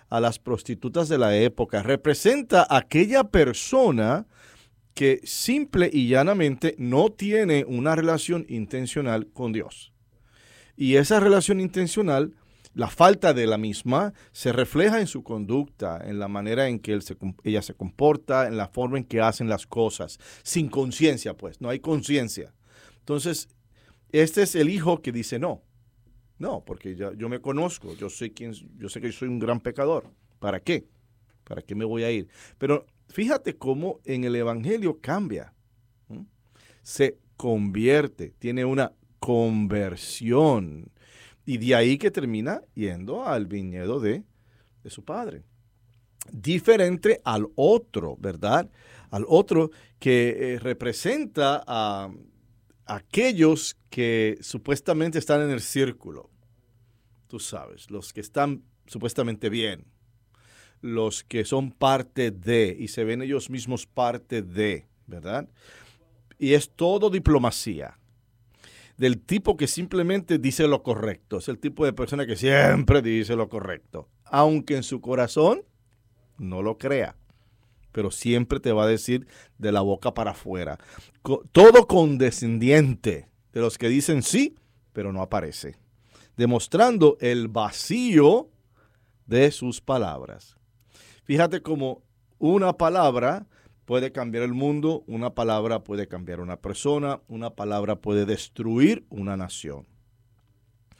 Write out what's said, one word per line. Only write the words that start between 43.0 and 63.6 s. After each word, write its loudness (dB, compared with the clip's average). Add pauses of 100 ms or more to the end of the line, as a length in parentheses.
al -4
viñedo -6
de, -2 (640)
de -18
su -20
padre. -10 (840)
Diferente 2
al -2
otro, 0
¿verdad? -2 (400)
Al -4
otro 4 (280)
que, 0
eh, -10
representa -4
a -4 (760)
aquellos 0 (100)
que -2
supuestamente -4
están 0
en -2
el -4
círculo. -4 (1000)
Tú -14
sabes, -14
los -14
que -14
están -4 (240)
supuestamente -6
bien, -4 (960)
los -4
que -4
son -4
parte 0
de, 0
y -10
se -6
ven -4
ellos -6
mismos -8